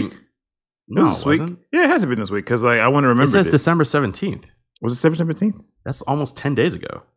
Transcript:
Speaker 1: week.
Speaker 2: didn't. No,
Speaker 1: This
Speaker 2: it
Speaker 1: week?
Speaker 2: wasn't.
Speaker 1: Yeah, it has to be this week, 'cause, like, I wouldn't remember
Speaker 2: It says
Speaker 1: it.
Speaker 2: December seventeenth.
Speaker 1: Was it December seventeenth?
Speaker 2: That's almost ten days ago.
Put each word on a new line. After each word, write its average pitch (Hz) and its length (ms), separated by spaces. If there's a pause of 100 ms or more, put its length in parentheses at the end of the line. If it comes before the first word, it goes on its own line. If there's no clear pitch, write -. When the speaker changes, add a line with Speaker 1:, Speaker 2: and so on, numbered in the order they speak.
Speaker 1:
week. - 100
Speaker 2:
didn't. - 120 (640)
No, 156 160
Speaker 1:
This - 160
Speaker 2:
it - 40
Speaker 1:
week? 147 160
Speaker 2:
wasn't. 175 180 (120)
Speaker 1:
Yeah, 339 140
it - 20
has 311 140
to 160 60
be 123 80
this 101 140
week, 101 160
'cause, 120 160
like, 120 200
I 117 80
wouldn't 143 180
remember 123 160
Speaker 2:
It 147 60
says 196 180
Speaker 1:
it. - 40
Speaker 2:
December 160 340
seventeenth. 143 600 (380)
Speaker 1:
Was 120 100
it - 40
December 160 200
seventeenth? 170 380 (300)
Speaker 2:
That's 127 180
almost 139 340
ten 143 160
days 143 220
ago. - 260 (160)